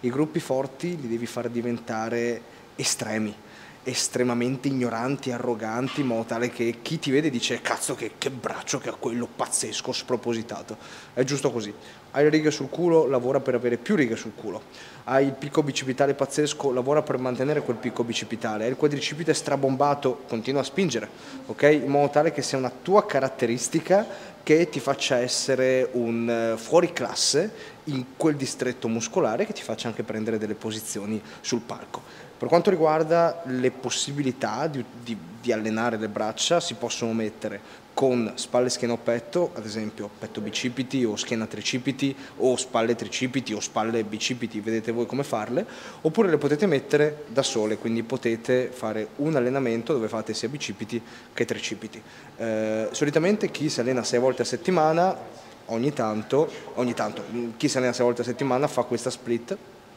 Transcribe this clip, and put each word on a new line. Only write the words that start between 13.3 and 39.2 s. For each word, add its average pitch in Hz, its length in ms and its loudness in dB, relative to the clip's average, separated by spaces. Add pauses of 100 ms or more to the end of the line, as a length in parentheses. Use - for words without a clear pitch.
per 131 140 2
avere 120 220 2
più 120 180 0
righe 120 220 4
sul 110 180 -10
culo. 95 280 -8 (420)
Hai 135 220 4
il 135 60 0
picco 147 300 2
bicipitale 139 520 0
pazzesco, 139 580 0
lavora 135 300 2
per 139 160 -2
mantenere 127 440 0
quel 117 140 -2
picco 117 280 -2
bicipitale. 110 600 -4
Hai 123 60 0
il 127 60 -2
quadricipite 151 580 0
strabombato, 139 920 2
continua 127 340 0
a 127 40 -2
spingere, 123 440 0 (380)
ok? - 160 -2
In 143 280 6
modo 143 200 4
tale 151 220 4
che 143 100 -4
sia 135 160 -2
una 127 140 -2 (100)
tua 202 240 6
caratteristica 135 1000 2 (360)
che 165 280 6
ti 139 100 -4
faccia 135 380 2
essere 127 760 2
un, 117 360 0
eh, 113 280 2
fuoriclasse - 1300 2
in 131 320 -4
quel 151 200 4
distretto 123 520 -2
muscolare, 117 560 0
che 208 80 -4
ti - 100 -10
faccia - 260 -6
anche 113 140 -4
prendere 110 360 -2
delle 107 160 -2
posizioni 107 680 -6 (200)
sul 120 200 -2
palco. - 400 -10 (380)
Per 120 80 -2
quanto 170 240 6
riguarda 160 760 4
le 127 260 2
possibilità 131 960 -2
di, 135 160 -6 (180)
di, 117 140 -6 (240)
di 120 120 0
allenare 110 440 0
le 107 120 -4
braccia, 110 520 0
si 123 140 -4
possono 113 380 -2
mettere 107 800 -6
con 123 440 2
spalle, 123 320 2
schiena 120 240 0
o 120 40 0
petto, 120 580 0